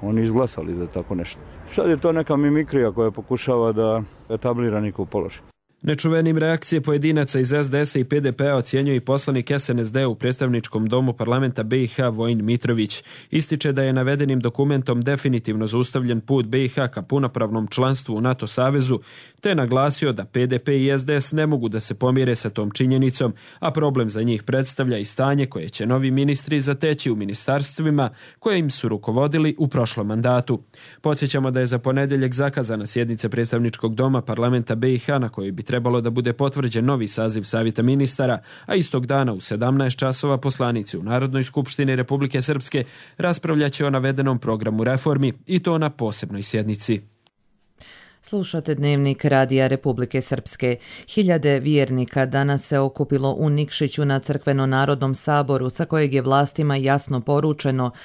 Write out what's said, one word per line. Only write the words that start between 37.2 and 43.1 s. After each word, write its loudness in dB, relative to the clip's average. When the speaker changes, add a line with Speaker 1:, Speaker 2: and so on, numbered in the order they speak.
Speaker 2:
Savjeta 0
ministara, 2
a -2
istog 0
dana 0
u -6
sedamnaest 0
časova 0
poslanici -2
u -8
Narodnoj 0
skupštini -2
Republike -2
Srpske -2